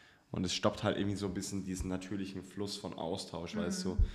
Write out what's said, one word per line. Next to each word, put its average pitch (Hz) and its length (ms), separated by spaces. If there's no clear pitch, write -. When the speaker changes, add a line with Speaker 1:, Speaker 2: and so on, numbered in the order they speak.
Speaker 1:
Und 92 140
es 90 80
stoppt - 300
halt 104 140
irgendwie 101 200
so 101 80
ein 92 80
bisschen 95 300
diesen 92 260
natürlichen 92 540
Fluss 98 340
von 90 160
Austausch, 85 600
weißt 92 300
Speaker 2:
Mhm. 92 40
Speaker 1:
du? 90 80